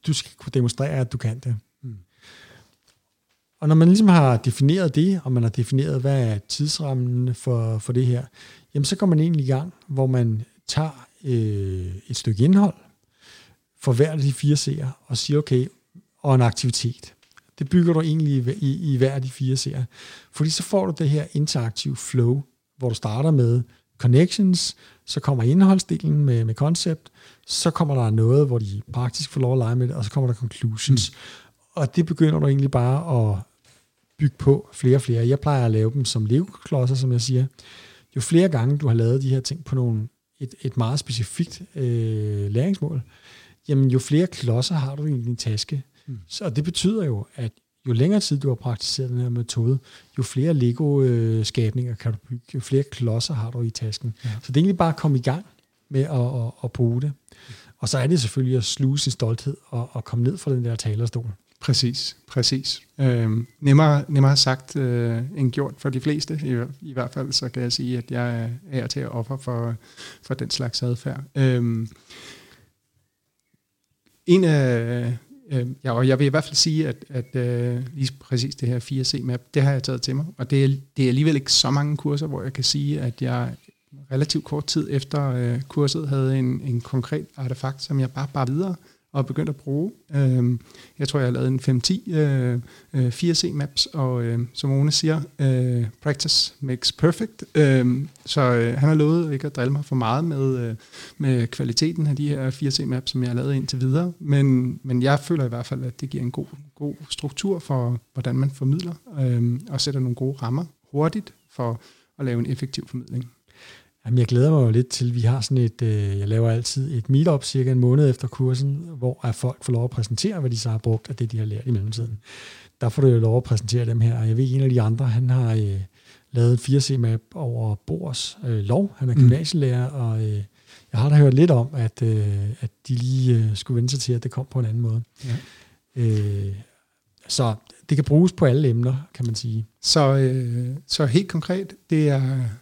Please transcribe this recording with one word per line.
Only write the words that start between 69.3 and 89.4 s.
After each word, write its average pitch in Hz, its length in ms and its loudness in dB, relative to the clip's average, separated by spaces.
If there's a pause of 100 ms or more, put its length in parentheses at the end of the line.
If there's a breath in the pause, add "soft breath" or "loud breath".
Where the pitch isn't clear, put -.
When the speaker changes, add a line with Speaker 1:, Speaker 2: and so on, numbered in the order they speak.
Speaker 2:
for, 117 380 -6 (480 loud breath)
for - 120 -6
den 117 160 -8
slags - 320 -6
adfærd. 123 380 -4 (140)
Øhm, 120 540 0 (2500 loud breath)
en 180 180 6
af, 120 760 2 (320)
øh, 127 160 -2 (180)
ja, 131 80 -2
og 120 160 2
jeg 131 100 4
vil 143 80 4
i - 40 4
hvert 156 140 0
fald - 100 -12
sige, 156 340 0
at, - 200 -8
at, 131 280 -8
øh, 123 460 -2 (120)
lige 135 260 -4
præcis 131 360 -4
det 123 120 -4
her 123 100 -2
fire 131 260 -4
C 131 200 -2
map, 123 160 -4 (140)
det 143 80 4
har 139 100 4
jeg 127 100 -2
taget 127 200 -6
til 131 140 -4
mig. 147 80 -4 (120)
Og 127 140 -6
det 135 140 4
er, 131 40 4 (280)
det 139 80 2
er 127 40 4
alligevel 147 260 2
ikke 139 180 -2
så - 180 2
mange 143 260 0
kurser, 143 300 -4
hvor 139 160 -8
jeg 135 100 -8
kan 131 120 -6
sige, 147 360 -2
at 120 220 -6
jeg 123 320 -4 (580)
relativt 147 320 -2
kort 147 220 -6
tid 151 240 -2
efter, 143 400 -2
øh, 123 320 -2
kurset 147 460 -2
havde 135 300 0
en, 127 220 -2
en 123 200 -4
konkret - 460 -6 (100)
artefakt, 131 460 -8
som 139 180 -2
jeg 127 100 -2
bare 139 220 -8
bar 135 140 -2
videre 170 280 -2 (380 soft breath)
og 135 140 -2
begyndte 151 240 -4